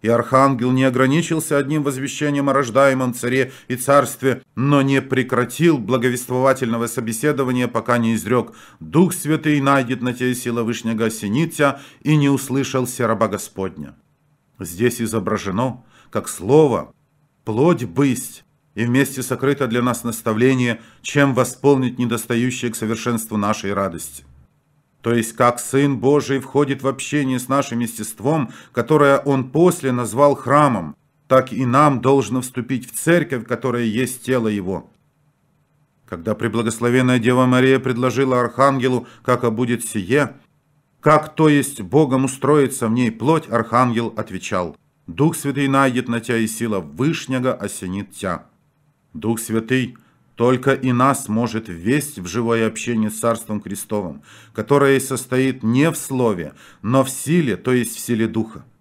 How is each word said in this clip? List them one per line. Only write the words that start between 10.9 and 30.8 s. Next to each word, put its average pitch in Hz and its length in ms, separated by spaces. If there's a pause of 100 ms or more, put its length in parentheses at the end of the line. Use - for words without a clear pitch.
осенит 113 500
тя», 143 240 (240)
и 151 140
не 143 120
услышал 131 560
се 123 220
раба 107 220
Господня. 92 680 (640)
Здесь 101 420
изображено, 107 840 (280)
как - 180
слово 120 640 (500)
«плоть 127 420
бысть» 120 600 (300)
и 107 100
вместе 135 380
сокрыто 135 420
для 120 160
нас 120 220
наставление, 120 800 (200)
чем 139 320
восполнить 127 640
недостающее 120 720
к 113 60
совершенству 113 600
нашей 101 360
радости. 95 500 (800)
То 117 120
есть, 113 200
как 123 260
Сын 139 400
Божий 139 400
входит 135 420
в 135 60
общение 131 500
с 123 100
нашим 135 300
естеством, 117 720 (200)
которое 139 480
Он 135 320
после 175 400
назвал 123 420
храмом, 123 640 (320)